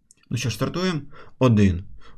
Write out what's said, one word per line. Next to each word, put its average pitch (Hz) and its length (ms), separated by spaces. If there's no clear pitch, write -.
Ну 120 80
що 117 120
ж, 104 60
стартуємо. 170 460
Один. 104 440